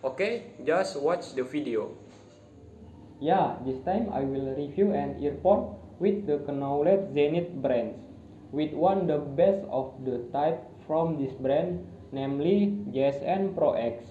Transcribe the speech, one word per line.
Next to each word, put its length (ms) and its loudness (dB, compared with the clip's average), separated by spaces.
Okay, 560 -2
just 400 2
watch 320 0
the 80 -2
video. 560 -2
Yeah, 480 2
this 160 -4
time 320 0
I 80 -2
will 320 -2
review 400 0
an 240 -2
earphone 560 2
with 320 0
the 80 2
Knowledge 640 2
Zenith 320 2
brand, 320 0
with 240 -2
one 320 4
the 80 2
best 560 4
of 320 -4
the 240 -2
type 320 0
from 320 0
this 240 -2
brand, 400 0
namely 640 2
J 160 4
S 160 -4
N 320 0
Pro 160 4
X. 380 -2